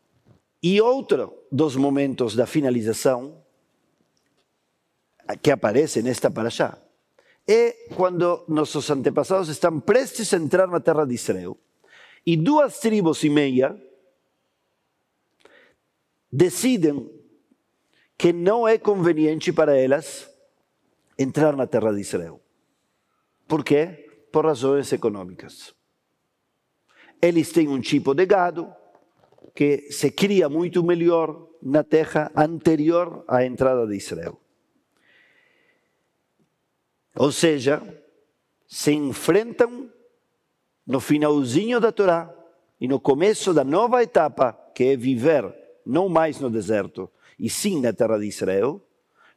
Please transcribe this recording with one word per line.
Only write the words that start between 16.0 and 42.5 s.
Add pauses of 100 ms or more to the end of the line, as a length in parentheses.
decidem (1040)
que
não
é
conveniente
para
elas (880)
entrar
na
terra
de
Israel. (1080)
Por
quê? (240)
Por
razões
econômicas. (1500)
Eles
têm
um
tipo
de
gado (840)
que
se
cria
muito
melhor (120)
na
terra
anterior
à
entrada
de
Israel. (2750)
Ou
seja, (840)
se
enfrentam (920)
no
finalzinho
da
Torá (460)